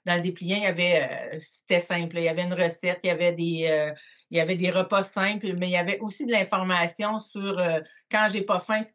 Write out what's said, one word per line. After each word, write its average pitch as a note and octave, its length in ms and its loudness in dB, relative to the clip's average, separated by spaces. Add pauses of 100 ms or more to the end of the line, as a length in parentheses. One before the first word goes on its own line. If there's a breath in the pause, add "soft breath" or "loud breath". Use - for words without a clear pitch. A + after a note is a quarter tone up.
Dans F3 120 2
le F3 40 0
dépliant, F3+ 360 -2
il G#3 80 -2
y - 20 2
avait, E3+ 420 2 (260)
euh, D#3 40 -10
c'était - 400 -2
simple, E3+ 400 -4
il E3 60 0
y E3 40 4
avait E3 140 0
une F3+ 120 -2
recette, F3 500 0
il - 20 2
y F3+ 40 2
avait F3 240 2
des, E3 360 0
euh, D3+ 220 2 (400 loud breath)
il E3+ 60 2
y - 20 4
avait E3+ 160 2
des F3 140 0
repas F#3+ 340 2
simples, G3 520 -2
mais F3+ 120 -2
il F3+ 40 -2
y F3+ 40 2
avait F#3 240 0
aussi A3+ 260 -6
de A#3 60 0
l'information F#3+ 880 0
sur, G3 400 -6
euh, E3 180 2 (320 loud breath)
quand G#3+ 220 4
j'ai G3 100 -2
pas G3 160 2
faim, G#3+ 220 -2 (140)